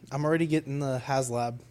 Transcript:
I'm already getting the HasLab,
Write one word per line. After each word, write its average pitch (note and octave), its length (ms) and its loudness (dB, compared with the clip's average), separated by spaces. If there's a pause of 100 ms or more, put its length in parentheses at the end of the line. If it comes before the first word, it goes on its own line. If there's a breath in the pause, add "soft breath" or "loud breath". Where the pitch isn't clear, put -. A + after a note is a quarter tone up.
(120)
I'm D3 140 -2
already D#3+ 220 2
getting C#3+ 320 0
the C3 260 -2
HasLab, A#2+ 540 0 (120)